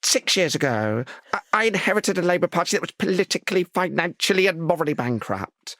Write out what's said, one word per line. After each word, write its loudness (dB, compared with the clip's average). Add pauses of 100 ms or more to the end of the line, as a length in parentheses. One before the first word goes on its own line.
six 0
years 0
ago, 0 (300)
I, -2 (140)
I 2
inherited 0
a -2
Labour 2
Party 0
that 2
was -8
politically, 0
financially 0
and 0
morally 0
bankrupt. -4